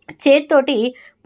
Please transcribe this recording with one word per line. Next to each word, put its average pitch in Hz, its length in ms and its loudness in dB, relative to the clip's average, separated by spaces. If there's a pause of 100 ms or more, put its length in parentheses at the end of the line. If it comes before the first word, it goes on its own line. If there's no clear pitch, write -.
(100)
చేత్తోటి 277 840 0 (320)